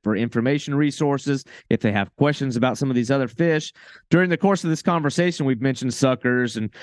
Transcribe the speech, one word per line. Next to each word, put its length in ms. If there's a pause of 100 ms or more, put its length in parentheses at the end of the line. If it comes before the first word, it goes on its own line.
for 120
information 580
resources, 720 (240)
if 120
they 100
have 240
questions 400
about 240
some 100
of 60
these 160
other 160
fish. 440 (380)
During 220
the 60
course 260
of 80
this 100
conversation, 640
we've 160
mentioned 320
suckers 640
and 140 (120)